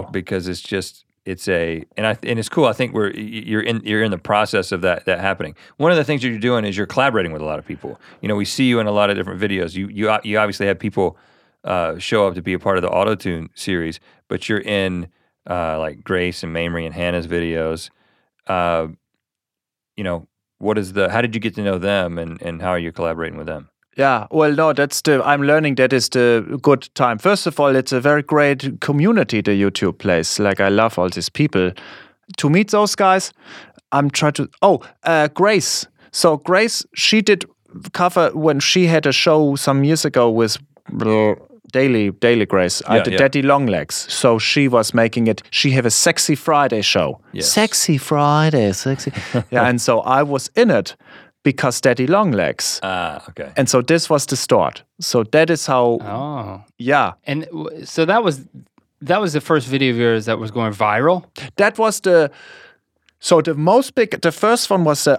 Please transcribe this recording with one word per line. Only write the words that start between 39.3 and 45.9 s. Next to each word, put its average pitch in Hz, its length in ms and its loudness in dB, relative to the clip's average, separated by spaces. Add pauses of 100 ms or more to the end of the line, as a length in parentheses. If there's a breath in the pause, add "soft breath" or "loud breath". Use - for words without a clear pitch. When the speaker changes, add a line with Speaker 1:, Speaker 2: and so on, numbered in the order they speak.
Speaker 2:
some 139 300 2
years 156 200 2
ago 131 240 2
with, 113 300 0 (420)
uh, 110 360 2 (360)
Daily, 120 400 2
Daily 117 340 2
Grace. 90 400 0
I 110 120 4
Speaker 1:
Yeah, - 40 4
Speaker 2:
did 85 120 -2
Speaker 1:
yeah. 95 40 2
Speaker 2:
Daddy 135 240 4
Longlegs. 131 520 0 (180)
So 117 260 4
she 139 300 2
was 117 260 2
making 117 320 2
it, 110 240 0
she - 220 0
have 127 140 2
a 110 40 0